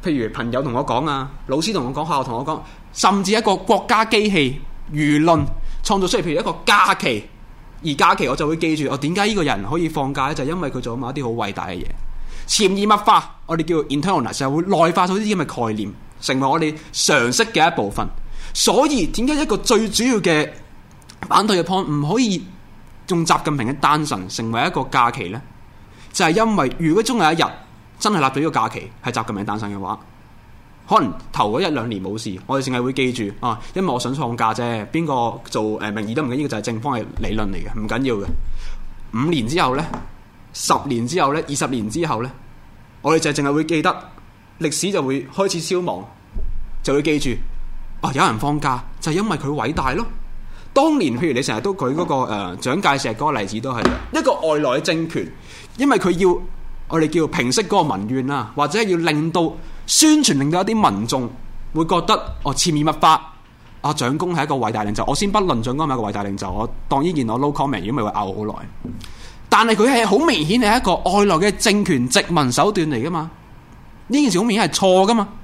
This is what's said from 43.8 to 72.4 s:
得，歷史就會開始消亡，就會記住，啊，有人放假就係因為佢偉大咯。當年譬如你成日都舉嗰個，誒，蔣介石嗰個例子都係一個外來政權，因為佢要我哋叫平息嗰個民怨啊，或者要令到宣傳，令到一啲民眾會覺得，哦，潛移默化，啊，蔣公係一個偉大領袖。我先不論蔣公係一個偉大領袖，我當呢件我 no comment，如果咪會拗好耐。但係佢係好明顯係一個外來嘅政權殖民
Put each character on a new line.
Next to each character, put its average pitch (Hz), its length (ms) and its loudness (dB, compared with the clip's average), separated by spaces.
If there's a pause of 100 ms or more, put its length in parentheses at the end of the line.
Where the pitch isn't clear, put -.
得， 175 140 2 (640)
歷 156 120 0
史 180 200 -2
就 185 100 0
會 135 240 -2 (100)
開 196 160 2
始 175 80 -2
消 180 200 0
亡， 101 260 -4 (800)
就 139 100 2
會 143 80 2
記 151 160 2
住， 139 120 0 (720)
啊， 151 120 -2
有 139 100 2
人 123 140 2
放 147 220 0
假 135 240 0 (160)
就 160 120 -4
係 151 40 0
因 208 140 0
為 165 80 0
佢 147 100 -6
偉 139 260 -2
大 131 200 0
咯。 196 120 -2 (680)
當 302 260 6
年 127 180 2
譬 170 100 0
如 143 60 0
你 120 80 2
成 143 160 -2
日 113 40 -2
都 196 120 -2
舉 139 200 0
嗰 165 100 0
個， 165 120 0
誒， 101 420 -2
蔣 135 240 -2
介 139 160 2
石 120 180 -4
嗰 151 160 -2
個 - 0 -
例 110 140 -2
子 104 160 -6
都 131 100 -4
係 117 120 -4 (280)
一 311 100 0
個 254 120 4
外 151 260 0
來 143 220 2
政 165 280 -2
權， 101 220 -6 (460)
因 269 100 2
為 254 120 4
佢 190 120 0
要 180 240 4 (520)
我 160 120 0
哋 156 80 4
叫 156 200 0
平 131 240 -2
息 165 120 2
嗰 180 240 2
個 113 80 -2
民 101 140 -4
怨 131 220 -2
啊， 120 240 -4
或 143 120 2
者 185 140 0
要 190 160 2
令 160 320 0
到 165 240 0 (320)
宣 311 380 6
傳， 165 160 4
令 139 100 2
到 190 140 2
一 - 20 0
啲 214 260 4
民 101 160 -2
眾 127 220 -2 (460)
會 160 100 2
覺 175 160 2
得， 214 120 2 (280)
哦， 139 140 -2
潛 165 200 0
移 147 80 0
默 156 100 2
化， - 400 4 (480)
啊， 147 120 0
蔣 135 240 0
公 180 180 -2
係 147 100 0
一 - 20 -8
個 151 80 0
偉 113 160 0
大 107 120 -2
領 104 140 -2
袖。 120 100 0
我 135 60 2
先 202 180 0
不 202 60 4
論 160 260 2
蔣 127 140 -2
公 160 100 0
係 139 60 0
一 123 80 -2
個 107 60 -2
偉 101 40 -4
大 101 120 -4
領 101 160 -4
袖， 92 120 -6
我 101 160 -2 (200)
當 139 160 2
呢 175 100 0
件 131 160 0
我 110 80 0
no 139 140 0
comment， 139 340 -2
如 104 80 -2
果 127 100 -2
咪 - 0 -
會 104 60 0
拗 98 240 -4
好 107 260 -6
耐。 - 80 -14 (840)
但 220 180 6
係 220 80 4
佢 214 120 4
係 233 200 4
好 202 180 4
明 190 180 0
顯 202 160 2
係 220 200 4
一 240 40 -4
個 180 120 2 (160)
外 202 140 4
來 196 100 4
嘅 196 220 4
政 208 280 2
權 127 240 2
殖 196 200 2
民 151 220 2